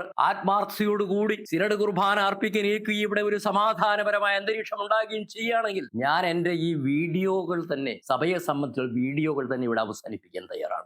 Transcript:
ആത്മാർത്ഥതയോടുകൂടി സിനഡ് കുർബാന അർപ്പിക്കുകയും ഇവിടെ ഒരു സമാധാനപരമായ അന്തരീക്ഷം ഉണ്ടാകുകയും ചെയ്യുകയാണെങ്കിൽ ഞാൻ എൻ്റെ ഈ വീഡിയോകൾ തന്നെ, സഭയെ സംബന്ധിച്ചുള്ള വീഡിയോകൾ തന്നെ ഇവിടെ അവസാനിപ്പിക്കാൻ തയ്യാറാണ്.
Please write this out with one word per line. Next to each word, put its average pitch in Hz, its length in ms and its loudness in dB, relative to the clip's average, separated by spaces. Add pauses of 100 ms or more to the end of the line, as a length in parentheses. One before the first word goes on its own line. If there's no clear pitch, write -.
(200)
ആത്മാർത്ഥതയോടുകൂടി 202 1160 2 (120)
സിനഡ് 202 280 2
കുർബാന 202 440 2
അർപ്പിക്കുകയും 202 460 0 (280)
ഇവിടെ 208 280 0
ഒരു 208 160 0
സമാധാനപരമായ 208 960 2
അന്തരീക്ഷം 208 460 -2
ഉണ്ടാകുകയും 214 460 0
ചെയ്യുകയാണെങ്കിൽ 220 580 -2 (100)
ഞാൻ 147 300 2
എൻ്റെ 170 340 0
ഈ 165 140 0
വീഡിയോകൾ 170 920 0
തന്നെ, 135 400 -4
സഭയെ 156 340 0
സംബന്ധിച്ചുള്ള 135 560 -2
വീഡിയോകൾ 139 520 0
തന്നെ 127 200 -2
ഇവിടെ 113 160 2
അവസാനിപ്പിക്കാൻ 104 600 -8
തയ്യാറാണ്. - 420 -6